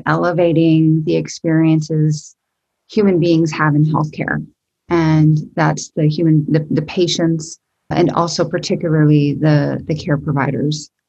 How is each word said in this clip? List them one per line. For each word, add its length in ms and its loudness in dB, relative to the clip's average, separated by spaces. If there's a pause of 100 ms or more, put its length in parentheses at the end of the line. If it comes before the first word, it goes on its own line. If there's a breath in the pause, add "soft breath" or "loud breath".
elevating 960 2
the 120 -2
experiences 1200 -2 (520)
human 320 2
beings 320 2
have 220 0
in 100 4
healthcare. 600 -4 (420)
And 520 2 (160)
that's 400 -2
the 120 0
human, 400 2
the, 220 -2
the 140 -2
patients, 760 -4 (320)
and 220 0
also 360 -2
particularly 840 0
the, 540 0
the 80 -2
care 240 -4
providers. 720 -4 (180)